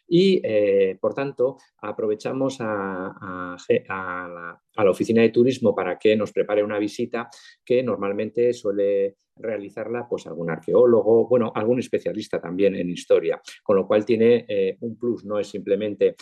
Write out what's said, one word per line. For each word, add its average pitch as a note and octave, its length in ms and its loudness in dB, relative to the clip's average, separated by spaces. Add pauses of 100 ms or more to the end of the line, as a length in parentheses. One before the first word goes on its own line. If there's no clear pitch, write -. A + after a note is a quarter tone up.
Y, F#3 380 4
eh, G2 560 2
por G#2+ 140 -2
tanto, C#3 440 -4 (200)
aprovechamos A2+ 840 -4
a, G2 640 -6
a, F2+ 360 -12 (300)
a F2+ 400 -8
la, F2 340 -16 (140)
a G#2+ 80 -2
la F#2+ 80 6
Oficina A2+ 300 2
de A#2 80 6
Turismo A#2+ 440 2
para F#2 240 -4
que G#2+ 200 4
nos G#2 160 -4
prepare G#2 280 0
una G#2 160 -2
visita A#2 520 -6 (340)
que B2 200 2
normalmente G#2+ 680 -2
suele G2+ 640 -2 (220)
realizarla, A2 720 -8
pues, - 180 -6
algún E2 220 -8
arqueólogo, A2 760 4
bueno, A#2 260 2
algún A#2 260 0
especialista G#2 600 -4
también F#2 340 0
en F2+ 160 -4
historia, E2+ 520 0 (220)
con G#2 120 2
lo F#2+ 100 2
cual G#2+ 200 2
tiene, A#2 420 4
eh, F#2+ 320 0
un A2+ 180 -8
plus, A#2 280 -6
no G#2 120 -4
es G2 100 -2
simplemente, G2 760 0